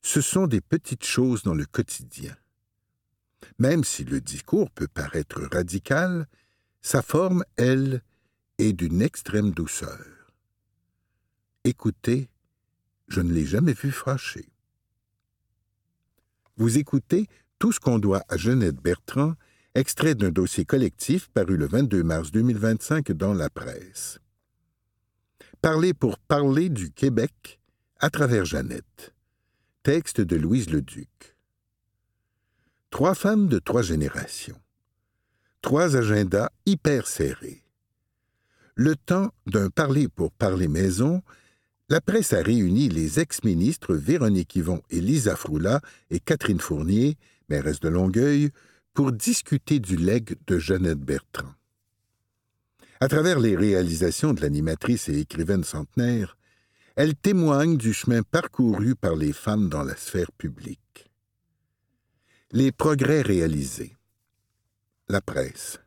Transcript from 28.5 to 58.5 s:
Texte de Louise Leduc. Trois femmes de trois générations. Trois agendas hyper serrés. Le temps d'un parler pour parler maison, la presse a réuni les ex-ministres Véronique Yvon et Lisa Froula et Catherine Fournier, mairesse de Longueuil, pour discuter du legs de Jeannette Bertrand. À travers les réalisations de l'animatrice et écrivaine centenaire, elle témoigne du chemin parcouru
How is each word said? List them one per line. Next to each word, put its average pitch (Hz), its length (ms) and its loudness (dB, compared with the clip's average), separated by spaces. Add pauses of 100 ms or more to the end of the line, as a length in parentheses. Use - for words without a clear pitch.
Texte 151 380 0
de 85 160 0
Louise 85 340 0
Leduc. - 680 -8 (1500)
Trois 175 260 2
femmes 202 320 2
de 117 100 4
trois 117 240 0
générations. - 800 -4 (1000)
Trois 147 360 2
agendas 104 540 2 (140)
hyper 151 440 2
serrés. - 560 -6 (1120)
Le 147 180 4
temps 185 400 0 (120)
d'un 98 220 2
parler 139 380 2
pour - 240 -2
parler 92 380 0
maison, 98 560 2 (640)
la 156 120 4
presse 214 320 0
a 95 80 4
réuni 107 480 4
les 78 300 0
ex-ministres 101 800 0
Véronique 101 580 0
Yvon 85 260 -2 (100)
et 85 100 -2
Lisa 110 340 2
Froula 92 460 -2 (300)
et 85 100 -2
Catherine 104 400 0
Fournier, 101 560 0 (320)
mairesse 71 320 -2
de 82 80 -2
Longueuil, 117 640 2 (420)
pour 135 160 2
discuter 143 720 -2
du 92 160 -2
legs 107 400 0 (100)
de 87 140 0
Jeannette 82 400 0
Bertrand. 69 520 -8 (1500)
À 135 80 2
travers 156 300 4
les 113 180 4
réalisations 90 800 2
de - 60 -6
l'animatrice 78 680 -2
et 73 100 -2
écrivaine 82 460 -2
centenaire, 113 720 -4 (600)
elle 151 180 2
témoigne 160 640 2
du 113 160 0
chemin 117 300 0
parcouru 117 760 0